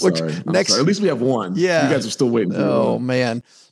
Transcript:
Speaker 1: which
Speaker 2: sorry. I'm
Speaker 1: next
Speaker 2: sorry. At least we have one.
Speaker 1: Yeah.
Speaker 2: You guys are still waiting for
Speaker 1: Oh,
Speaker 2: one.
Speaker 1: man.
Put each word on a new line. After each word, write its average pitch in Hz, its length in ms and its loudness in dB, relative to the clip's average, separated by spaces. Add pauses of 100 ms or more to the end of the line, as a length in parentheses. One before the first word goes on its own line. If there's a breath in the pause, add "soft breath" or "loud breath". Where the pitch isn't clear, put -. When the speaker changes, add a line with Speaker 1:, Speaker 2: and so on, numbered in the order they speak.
Speaker 1:
which 175 160 2
Speaker 2:
sorry. 160 160 -4
I'm - 200 -6
Speaker 1:
next 190 160 0
Speaker 2:
sorry. 110 100 2
At 147 80 2
least 202 140 0
we 190 80 2
have 120 120 -2
one. 113 340 -2
Speaker 1:
Yeah. 165 340 2
Speaker 2:
You 156 40 2
guys 117 140 -2
are - 40 -8
still 127 180 0
waiting 113 240 0
for 92 60 -4
Speaker 1:
Oh, 127 340 2
Speaker 2:
one. 120 120 -4
Speaker 1:
man. 123 380 -2 (280 soft breath)